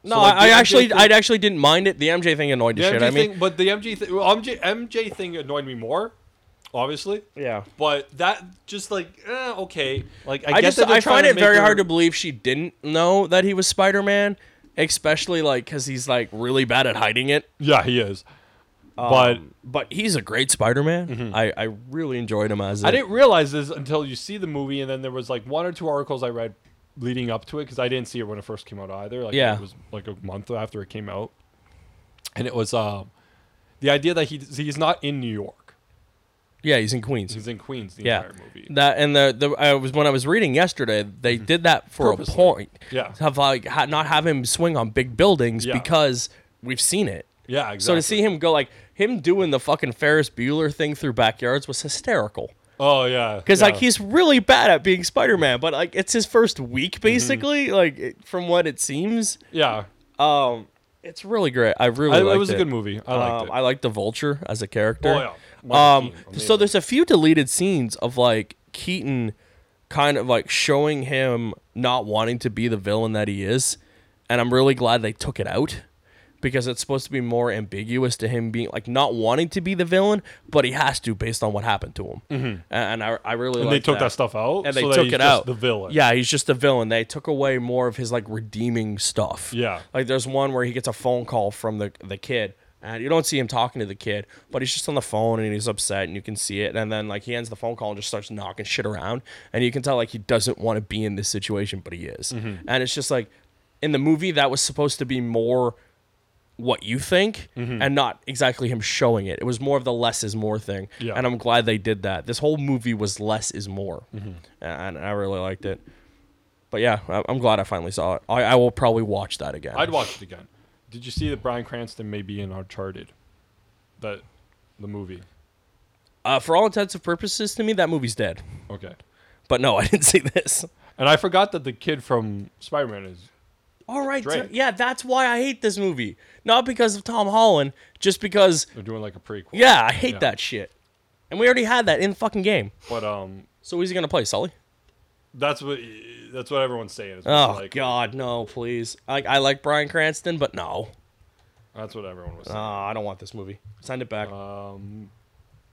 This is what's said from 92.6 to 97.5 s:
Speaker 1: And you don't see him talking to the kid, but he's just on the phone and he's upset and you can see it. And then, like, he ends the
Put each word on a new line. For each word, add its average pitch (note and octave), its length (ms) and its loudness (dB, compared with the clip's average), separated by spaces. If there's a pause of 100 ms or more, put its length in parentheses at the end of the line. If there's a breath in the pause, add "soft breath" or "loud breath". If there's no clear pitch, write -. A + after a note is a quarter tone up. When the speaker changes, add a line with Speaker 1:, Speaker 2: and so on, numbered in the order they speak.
Speaker 1:
And A2+ 160 -10
you C3 60 -8
don't D#3+ 180 0
see C#3+ 140 -2
him A#2+ 80 -2
talking B2 320 -2
to G#2+ 60 -4
the G2 100 -12
kid, G#2 320 -8 (240 soft breath)
but C3 100 -4
he's B2+ 120 -4
just - 160 -6
on D3 60 -4
the C3 60 0
phone A2+ 380 -2
and G#2+ 140 -4
he's G#2+ 160 -4
upset G2 340 -4
and F2 120 -8
you G2 60 -8
can G#2 140 -10
see G2 240 -6
it. G#2 160 -4
And A2 160 -4
then, G#2+ 160 -6
like, G#2 160 -8
he A#2+ 100 -8
ends A#2+ 160 -8
the A2 60 -12